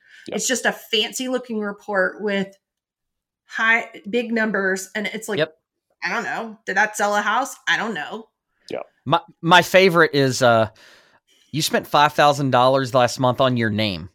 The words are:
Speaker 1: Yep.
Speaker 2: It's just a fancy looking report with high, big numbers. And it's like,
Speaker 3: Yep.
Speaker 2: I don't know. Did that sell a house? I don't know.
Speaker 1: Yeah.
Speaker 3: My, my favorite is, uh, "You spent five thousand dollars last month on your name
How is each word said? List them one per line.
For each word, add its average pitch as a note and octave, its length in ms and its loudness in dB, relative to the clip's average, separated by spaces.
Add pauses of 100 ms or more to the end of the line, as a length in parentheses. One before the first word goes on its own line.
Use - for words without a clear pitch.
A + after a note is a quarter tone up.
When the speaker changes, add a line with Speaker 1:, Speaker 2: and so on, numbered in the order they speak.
(260)
Speaker 1:
Yep. - 100 -8
Speaker 2:
It's G#3 120 -4
just A#3+ 180 -2
a G3+ 60 0
fancy A#3 560 -4
looking B3 320 -4
report G3+ 600 -4
with G3 360 -4 (920)
high, A3+ 420 -2 (220)
big A#3 220 -2
numbers. G3 640 -2
And G#3+ 100 -6
it's A3 220 -10
like, G#3 100 -4
Speaker 3:
Yep. D#3 180 -2 (460)
Speaker 2:
I F3 100 -4
don't A3 120 -4
know. G#3 420 -8
Did F#3+ 100 -4
that G3+ 200 0
sell G#3 180 0
a G#3 80 0
house? A3+ 320 -2 (140)
I E3 80 2
don't G3 180 -4
know. D#3 340 -12 (420)
Speaker 1:
Yeah. - 120 -8 (220)
Speaker 3:
My, D#3+ 160 0 (200)
my F3 220 6
favorite E3+ 520 4
is, C3 280 2
uh, A2+ 260 4 (840)
"You D#3 120 -4
spent - 260 -2
five D3 240 4
thousand D3 380 2
dollars B2+ 440 2
last B2 240 2
month B2+ 220 0
on B2+ 160 2
your A2+ 140 0
name G2 440 -4